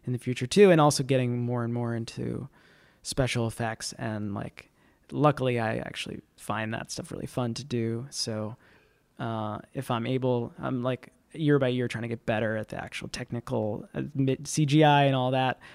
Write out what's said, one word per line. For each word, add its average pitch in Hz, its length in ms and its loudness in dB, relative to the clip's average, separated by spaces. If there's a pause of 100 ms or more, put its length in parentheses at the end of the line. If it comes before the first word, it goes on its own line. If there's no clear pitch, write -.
in 127 80 -4
the 120 80 -2
future 127 260 -4
too, 196 240 8
and 160 100 8
also 147 220 6
getting 123 380 0
more 120 240 -2
and 117 100 -2
more 117 220 -2
into 117 520 -6 (540)
special 120 460 -2
effects. 113 500 -6
And, 107 340 -4
like, - 380 -10 (400)
luckily 135 480 2
I 113 200 -2
actually - 420 -10 (160)
find 110 380 -6
that - 180 -10
stuff - 180 -10
really - 160 -8
fun 120 280 -4
to 127 100 -10
do. 117 460 -2
So, 107 460 -6 (640)
uh, 110 400 -4 (160)
if 135 160 -6
I'm 117 160 -2
able, 123 540 0
I'm, 127 240 -2
like, 127 280 -4 (200)
year 147 260 4
by 131 100 2
year 123 200 0
trying 113 140 -6
to 117 60 -6
get 117 160 -8
better 110 320 0
at 107 120 -6
the - 120 -8
actual - 280 -10
technical, 117 840 -4
uh, 135 100 -4 (120)
mi-, 131 300 2
C 156 220 0
G 151 180 6
I 143 200 8
and 135 120 4
all 127 160 0
that, 131 260 0 (160)